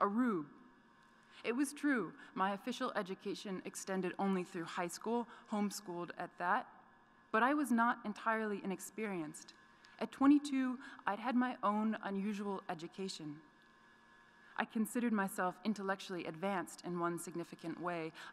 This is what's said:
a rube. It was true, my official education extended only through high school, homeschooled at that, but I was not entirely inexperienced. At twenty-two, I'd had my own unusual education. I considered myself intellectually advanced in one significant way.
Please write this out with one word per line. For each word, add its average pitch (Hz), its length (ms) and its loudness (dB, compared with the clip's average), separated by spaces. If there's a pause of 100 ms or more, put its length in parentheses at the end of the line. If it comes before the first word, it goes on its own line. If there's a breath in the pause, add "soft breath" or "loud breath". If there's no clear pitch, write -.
a 196 60 6
rube. 202 400 2 (1000 loud breath)
It 240 120 0
was 285 160 2
true, 254 400 0 (220 loud breath)
my 190 180 2
official 240 420 -4
education 190 680 -4
extended 190 540 -2
only 190 260 2
through 170 200 -6
high 175 240 -4
school, 226 380 -2 (240 loud breath)
homeschooled 180 680 -4
at 170 200 -6
that, 190 280 2 (680)
but 220 100 6
I 269 120 6
was 294 160 2
not 233 340 6
entirely 214 580 0
inexperienced. 190 920 -4 (460 loud breath)
At 220 120 -4
twenty-two, 269 680 6 (280 loud breath)
I'd 202 120 0
had 233 160 0
my 247 280 4
own 214 420 2
unusual 196 640 -2
education. 170 680 -6 (1200 soft breath)
I 226 100 0
considered 233 480 0
myself 190 400 0 (100)
intellectually 196 640 -2
advanced 175 580 -4
in 175 160 -2
one 170 180 0
significant 170 600 -8
way. 165 320 -4 (200 loud breath)